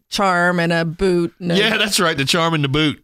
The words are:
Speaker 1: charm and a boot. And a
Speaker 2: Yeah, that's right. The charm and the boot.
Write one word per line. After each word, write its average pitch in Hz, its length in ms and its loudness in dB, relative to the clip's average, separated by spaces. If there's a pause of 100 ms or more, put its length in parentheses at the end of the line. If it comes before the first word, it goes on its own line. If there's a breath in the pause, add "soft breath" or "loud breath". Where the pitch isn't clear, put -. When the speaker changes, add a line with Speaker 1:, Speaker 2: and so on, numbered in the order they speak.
Speaker 1:
charm 180 500 0
and 170 140 0
a 165 100 0
boot. 170 560 -2
And 170 140 -4
a - 40 2
Speaker 2:
Yeah, 214 200 0
that's 208 240 0
right. 165 160 0
The 139 80 -2
charm 165 280 0
and 147 120 0
the 135 40 -2
boot. 147 340 0